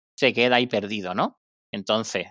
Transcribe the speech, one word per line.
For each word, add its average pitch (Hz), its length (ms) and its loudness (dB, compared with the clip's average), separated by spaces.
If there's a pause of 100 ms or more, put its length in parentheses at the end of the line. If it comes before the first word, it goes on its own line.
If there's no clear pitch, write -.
(180)
se 123 140 4
queda 120 240 4
ahí 123 100 2
perdido, 101 480 -4
¿no? 156 240 -2 (360)
Entonces, 107 560 -2